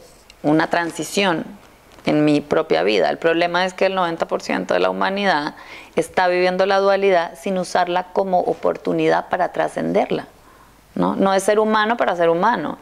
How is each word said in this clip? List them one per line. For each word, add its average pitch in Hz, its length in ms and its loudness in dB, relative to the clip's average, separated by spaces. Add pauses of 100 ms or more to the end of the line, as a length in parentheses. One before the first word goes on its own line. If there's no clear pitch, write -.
(420)
una 160 260 2
transición 165 760 -2 (600)
en 151 200 2
mi 147 180 4
propia 156 400 0
vida. 185 280 2
El 147 60 -2
problema 175 480 0
es 185 80 -4
que 190 140 0
el 190 80 0
noventa 170 340 -2
por 180 140 -4
ciento 180 320 -2
de 180 60 2
la 185 100 2
humanidad 190 640 -2 (420)
está 180 320 0
viviendo 180 380 2
la 196 120 2
dualidad 196 640 2
sin 190 160 -4
usarla 180 560 -2
como 190 280 2
oportunidad 170 880 -2
para 175 220 -2
trascenderla, 165 760 -2 (680)
¿no? 185 220 0
No 196 160 2
es 190 120 0
ser 208 160 2
humano 214 360 2
para 226 200 0
ser 170 120 2
humano, 175 540 0